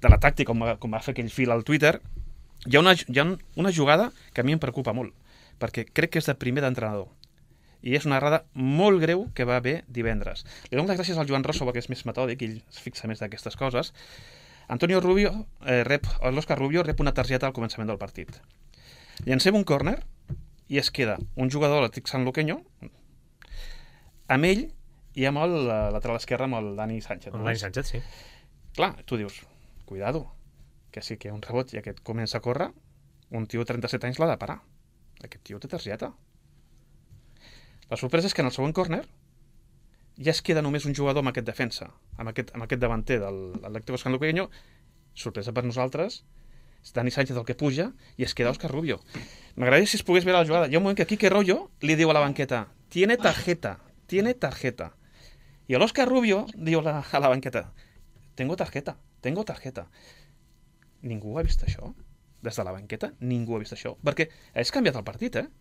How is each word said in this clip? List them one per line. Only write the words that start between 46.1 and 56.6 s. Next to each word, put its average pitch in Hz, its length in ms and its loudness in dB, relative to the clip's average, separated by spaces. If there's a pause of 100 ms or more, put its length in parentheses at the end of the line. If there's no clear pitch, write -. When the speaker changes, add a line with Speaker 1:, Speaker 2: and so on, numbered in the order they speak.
Speaker 1:
és - 120 -20
Dani 123 160 0
Sánchez 135 260 -2
el 120 80 -4
que 123 140 -4
puja 151 300 0 (280)
i 127 80 -2
es - 100 -6
queda 120 160 2
Òscar - 200 -4
Rubio. 139 300 -2 (560)
M'agradaria 135 340 6
si 214 80 -2
es - 80 -6
pogués 180 180 6
veure 180 160 4
la 165 60 6
jugada. 160 240 2
Hi 139 40 -4
ha 160 40 6
un 190 80 2
moment 196 100 2
que 254 100 2
Quique 214 240 4
Royo 208 400 2 (120)
li 151 160 4
diu 160 120 6
a 156 40 6
la 147 100 6
banqueta, 135 440 -2 (200)
«Tiene 196 280 4
tarjeta, 165 600 0 (280)
tiene 208 280 0
tarjeta.» 131 580 -6 (760)
I 127 140 2
l'Òscar 226 280 4
Rubio 226 360 4 (100)
diu 160 260 2